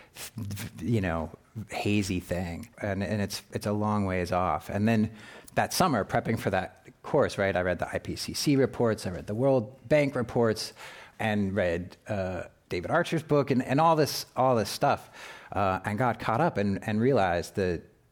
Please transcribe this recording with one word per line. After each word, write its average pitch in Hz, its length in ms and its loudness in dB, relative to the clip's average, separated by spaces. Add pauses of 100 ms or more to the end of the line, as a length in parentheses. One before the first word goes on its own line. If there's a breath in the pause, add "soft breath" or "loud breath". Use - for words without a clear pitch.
(800 loud breath)
you 104 220 2
know, 82 280 0 (400)
hazy 101 500 0
thing, 87 500 -6 (100)
and, 98 220 -2
and 104 180 -2
it's, 101 220 -4 (100)
it's - 140 -6
a 104 60 0
long 104 340 0
ways 90 260 -2
off. 90 380 0
And 104 180 2
then 110 220 4 (460 loud breath)
that 107 180 0
summer, 131 300 4
prepping 113 340 0
for - 120 -4
that 92 360 -2 (160)
course, 123 340 2
right, 98 180 2
I 90 60 2
read 90 180 0
the 90 140 -4
I 92 60 -2
P 82 180 -6
C - 160 -8
C 143 240 2
reports, 117 500 2
I 101 40 -4
read 82 160 -8
the 110 80 -6
World 127 420 2 (140)
Bank 147 240 4
reports, 117 580 0 (460 loud breath)
and 104 360 0
read, 90 440 -2 (100)
uh, 92 360 -4 (260)
David 90 200 -4
Archer's 160 320 0
book, 147 280 2
and, 127 120 2
and 135 160 0
all 165 160 4
this, 151 300 0 (120)
all 127 200 4
this 107 140 2
stuff, - 400 0 (420 loud breath)
uh, 95 320 0
and 104 140 -2
got 120 200 2
caught 113 220 0
up 170 160 2
and, 101 300 0
and 107 120 0
realized 98 580 2
that 90 260 0 (300)